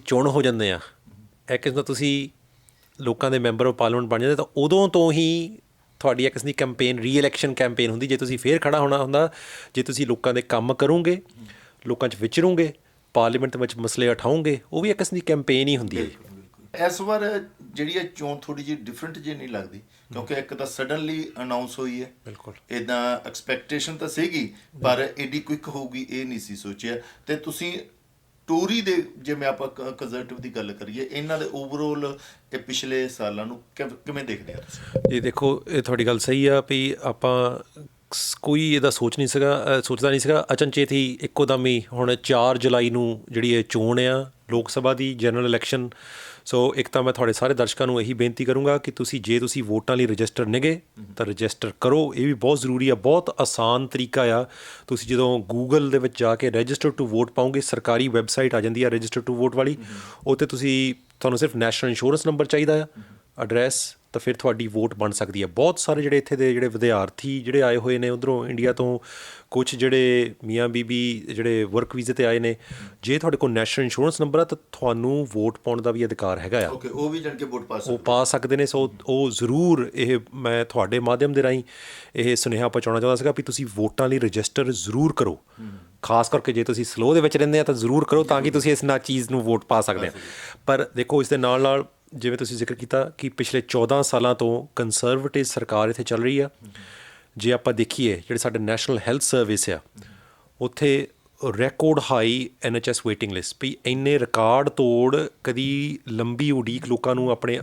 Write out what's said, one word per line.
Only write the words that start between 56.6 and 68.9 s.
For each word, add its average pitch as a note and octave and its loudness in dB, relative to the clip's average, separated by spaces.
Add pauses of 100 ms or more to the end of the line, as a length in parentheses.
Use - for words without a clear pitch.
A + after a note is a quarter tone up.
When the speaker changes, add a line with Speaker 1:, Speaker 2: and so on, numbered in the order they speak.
Speaker 1:
to C#3+ -2
vote A#2 0
ਪਾਓਗੇ, C3+ 2
ਸਰਕਾਰੀ A#2+ 0
ਵੈੱਬਸਾਈਟ A#2 0
ਆ A2 2
ਜਾਂਦੀ A2+ 0
ਆ B2 4
register A#2 -2
to A#2+ -2
vote B2 2
ਵਾਲੀ। C3+ 0
Speaker 2:
ਹਮ। A#2 -14 (440)
Speaker 1:
ਉੱਥੇ C#3 2
ਤੁਸੀਂ, C3 0 (260)
ਤੁਹਾਨੂੰ B2+ 0
ਸਿਰਫ D3+ 0
ਨੈਸ਼ਨਲ A#2 0
ਇੰਸ਼ੋਰੈਂਸ C#3 2
ਨੰਬਰ D3+ 2
ਚਾਹੀਦਾ D3+ 2
ਆ, - -
Speaker 2:
ਹਮ। C3 -14 (420)
Speaker 1:
ਐਡਰੈਸ, A#2+ 0 (160)
ਤਾਂ A#2+ -4
ਫਿਰ A#2+ 0
ਤੁਹਾਡੀ A#2 0
ਵੋਟ G#2+ -2
ਬਣ G#2 0
ਸਕਦੀ G2 -4
ਹੈ। F#2 -2
ਬਹੁਤ D3 2
ਸਾਰੇ D3+ 0
ਜਿਹੜੇ C#3+ 2
ਇੱਥੇ C#3 0
ਦੇ C3 4
ਜਿਹੜੇ B2 2
ਵਿਦਿਆਰਥੀ A2+ 0
ਜਿਹੜੇ B2+ 2
ਆਏ B2 4
ਹੋਏ B2 0
ਨੇ B2 0
ਉੱਧਰੋਂ B2 -2
ਇੰਡੀਆ B2 2
ਤੋਂ, B2 0 (520)